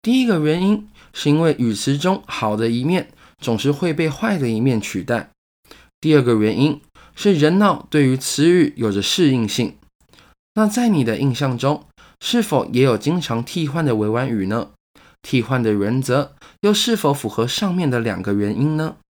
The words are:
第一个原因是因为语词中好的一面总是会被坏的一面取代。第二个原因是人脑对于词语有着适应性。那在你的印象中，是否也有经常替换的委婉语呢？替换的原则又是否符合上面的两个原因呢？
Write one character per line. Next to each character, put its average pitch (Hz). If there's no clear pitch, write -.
第 254
一 247
个 196
原 156
因 208
是 -
因 151
为 165
语 117
词 139
中 185
好 107
的 113
一 120
面 170
总 113
是 143
会 160
被 160
坏 202
的 131
一 110
面 123
取 98
代。 -
第 156
二 139
个 120
原 107
因 143
是 202
人 156
脑 185
对 147
于 131
词 143
语 180
有 113
着 98
适 151
应 117
性。 104
那 214
在 233
你 156
的 113
印 131
象 127
中， 139
是 240
否 147
也 123
有 123
经 160
常 117
替 160
换 160
的 127
委 107
婉 123
语 104
呢？ 110
替 123
换 127
的 110
原 107
则 135
又 208
是 226
否 147
符 120
合 113
上 180
面 170
的 123
两 101
个 101
原 104
因 151
呢？ 156